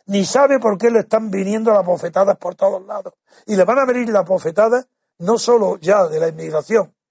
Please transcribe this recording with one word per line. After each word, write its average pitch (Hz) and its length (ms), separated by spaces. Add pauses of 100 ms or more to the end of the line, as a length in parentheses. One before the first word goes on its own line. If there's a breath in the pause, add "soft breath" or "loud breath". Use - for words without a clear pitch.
ni 196 180
sabe 269 360
por 214 160
qué 233 140
le 226 100
están 220 300
viniendo 208 420
las 196 120
bofetadas 180 520
por 175 180
todos 196 320
lados. 208 280 (320 soft breath)
Y 214 100
le 185 80
van 233 140
a 269 80
venir 247 240
las 196 160
bofetadas 202 600 (320)
no 208 200
solo 214 400
ya 180 280
de 156 140
la 165 80
inmigración, 160 640 (160)